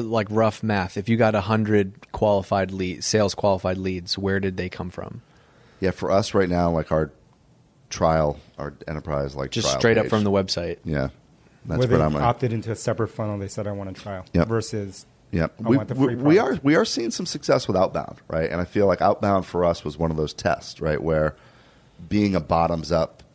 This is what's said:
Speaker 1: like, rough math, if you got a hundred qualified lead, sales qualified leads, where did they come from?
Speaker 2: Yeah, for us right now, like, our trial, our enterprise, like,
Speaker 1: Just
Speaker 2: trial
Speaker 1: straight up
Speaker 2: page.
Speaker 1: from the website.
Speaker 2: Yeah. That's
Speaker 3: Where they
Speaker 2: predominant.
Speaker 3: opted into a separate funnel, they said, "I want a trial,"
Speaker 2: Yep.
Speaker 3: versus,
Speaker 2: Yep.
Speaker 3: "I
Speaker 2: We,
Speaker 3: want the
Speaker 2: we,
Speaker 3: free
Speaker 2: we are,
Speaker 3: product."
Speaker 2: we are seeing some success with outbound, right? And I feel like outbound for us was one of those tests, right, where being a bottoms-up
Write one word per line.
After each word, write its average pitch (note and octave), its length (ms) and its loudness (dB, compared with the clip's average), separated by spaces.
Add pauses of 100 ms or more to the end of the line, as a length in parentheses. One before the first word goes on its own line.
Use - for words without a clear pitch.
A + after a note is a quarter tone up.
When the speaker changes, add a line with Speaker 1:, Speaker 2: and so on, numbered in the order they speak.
Speaker 1:
like, A2 280 0
rough A2 340 2
math, G2+ 320 0
if G2+ 140 -4
you A2+ 80 4
got A2 180 4
a G#2 60 2
hundred G#2 720 2
qualified G2 580 2
lead, F#2 320 -4
sales G#2 320 2
qualified F#2+ 420 0
leads, F#2 400 -4
where G2 220 0
did F#2+ 160 -2
they F2+ 140 -4
come F2+ 200 -8
from? - 320 -12 (600)
Speaker 2:
Yeah, F#2 100 2
for - 200 -4
us G2 220 2
right G2 140 4
now, F2 240 2
like, D#2+ 220 -2
our D#2 180 2 (800)
trial, D#2+ 500 2 (180)
our C#2+ 160 -10 (140)
enterprise, C#2+ 480 -4
like, C#2 160 -6
Speaker 1:
Just A2+ 160 -2
Speaker 2:
trial C2 140 0
Speaker 1:
straight A2+ 160 6
up G#2+ 80 2
Speaker 2:
page. - 60 -4
Speaker 1:
from G#2+ 120 2
the G2+ 80 0
website. F2+ 540 -2
Speaker 2:
Yeah. C#2 240 -2 (560)
That's - 140 -2
Speaker 3:
Where - 0 -
they B2 160 2
Speaker 2:
predominant. D2+ 300 2
Speaker 3:
opted A#2+ 280 0
into A2+ 180 -4
a G#2 60 -4
separate A2 320 -2
funnel, G#2+ 280 -6
they G2 120 -8
said, G#2 180 -8
"I G#2 60 -6
want G2 160 -8
a F#2+ 40 -10
trial," F#2+ 380 -12
Speaker 2:
Yep. E2+ 160 2
Speaker 3:
versus, G#2+ 580 -6 (260)
Speaker 2:
Yep. E2 240 -2 (100)
Speaker 3:
"I - 40 -6
Speaker 2:
We, B2 60 6
Speaker 3:
want G#2+ 140 0
the B2 60 -6
Speaker 2:
we, C3 120 2
Speaker 3:
free A#2+ 80 -2
Speaker 2:
we D3 240 4
are, A#3+ 80 2
Speaker 3:
product." F3+ 160 -2
Speaker 2:
we D3 140 4
are A3 80 4
seeing A#3 260 -4
some F3+ 140 -6
success C#3+ 420 0
with G2+ 80 0
outbound, F#2 420 0 (120)
right? D#2+ 200 -2
And E2+ 120 -2
I F2+ 40 -2
feel G2+ 220 2
like F2+ 140 4
outbound G2 440 2
for F2 200 0
us E2+ 180 0
was D2+ 160 -8
one E2 100 2
of D#2+ 60 -2
those D2+ 180 -2
tests, - 460 -4
right, D#2 240 -2
where D#2 320 0 (720)
being G2+ 280 2
a F2 40 2
bottoms-up E2 840 0 (120)